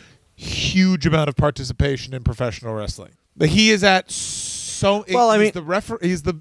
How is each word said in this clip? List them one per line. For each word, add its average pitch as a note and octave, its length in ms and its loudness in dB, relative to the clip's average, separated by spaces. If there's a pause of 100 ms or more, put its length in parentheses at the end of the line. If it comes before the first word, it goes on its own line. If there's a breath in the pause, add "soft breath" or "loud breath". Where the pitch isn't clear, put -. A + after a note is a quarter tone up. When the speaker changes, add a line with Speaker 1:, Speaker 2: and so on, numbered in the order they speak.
(340 loud breath)
Speaker 1:
huge F#3 720 0
amount D#3 220 2
of C#3+ 80 -6
participation C#3 800 -2
in B2+ 100 -6
professional A#2 500 -4
wrestling. G2+ 380 -10 (240)
Like, D#3 140 2
he G#3+ 200 6
is G3+ 140 2
at F#3+ 260 2
so, - 1000 -4
Speaker 2:
Well, A#3+ 200 4
I G#3+ 60 4
Speaker 1:
he's G#3 80 4
Speaker 2:
mean G#3 80 2
Speaker 1:
the F3+ 100 -8
refer-, F#3 380 -4
he's F3 220 -2
the E3+ 180 -4